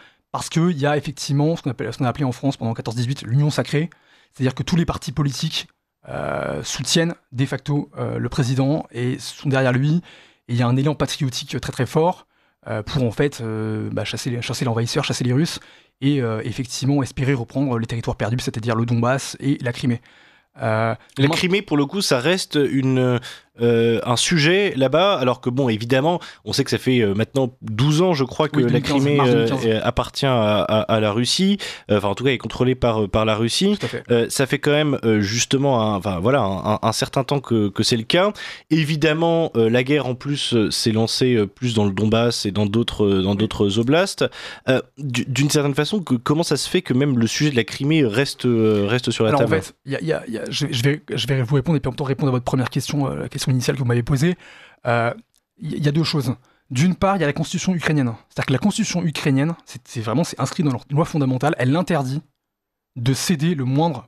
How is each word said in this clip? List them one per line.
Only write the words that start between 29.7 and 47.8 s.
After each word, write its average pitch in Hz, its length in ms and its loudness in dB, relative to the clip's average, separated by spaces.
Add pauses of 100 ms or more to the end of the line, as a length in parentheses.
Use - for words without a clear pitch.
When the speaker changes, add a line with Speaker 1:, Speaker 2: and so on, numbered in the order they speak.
Speaker 2:
appartient - 460 -2
à, 107 340 4
à, 107 200 2
à 110 180 0
la 107 120 2
Russie, 175 460 2 (320)
euh, 104 80 4
enfin, 101 120 0
en 98 40 0
tout 107 100 -4
cas, 139 60 2
est 123 80 2
contrôlée 127 380 0
par, 117 280 2
euh, 101 40 0
par 110 180 2
la 110 100 2
Russie. 147 440 2
Speaker 1:
Tout - 80 -4
à - 20 -8
fait. - 220 -8
Speaker 2:
Euh, 117 180 4
ça - 160 0
fait 139 140 0
quand - 120 0
même, 147 320 2
euh, 110 180 4
justement, 120 600 0
un, 107 160 0
enfin, 92 220 -4
voilà, 123 220 2
un, 98 340 -2
un, - 80 -4
un 113 80 2
certain - 320 -2
temps 143 160 -2
que, 110 300 0
que 95 120 -2
c'est 120 160 2
le 113 60 -2
cas. 180 280 2 (380)
Évidemment, 160 880 2
euh, 113 160 4
la 123 120 4
guerre, 139 220 0
en 127 100 -2
plus, 139 380 -4
euh, 107 180 2
s'est - 200 0
lancée, 113 440 2
euh, 104 120 4
plus 120 260 -4
dans 107 120 2
le 101 60 2
Donbass 110 540 0
et 104 60 0
dans 104 140 0
d'autres, 110 400 0
euh, 98 180 4
dans 95 80 2
Speaker 1:
Oui. 101 60 0
Speaker 2:
d'autres 104 420 0
oblasts. 151 460 2 (440)
Euh, 131 120 2 (180)
d'u-, 123 260 -4
d'une 135 240 0
certaine 143 260 2
façon, 151 260 -2
que, 151 140 -4
comment 151 280 0
ça 156 140 0
se - 120 -6
fait 180 140 0
que - 100 -2
même 135 240 2
le 113 100 4
sujet 151 220 0
de 139 60 -2
la 117 80 2
Crimée 147 420 2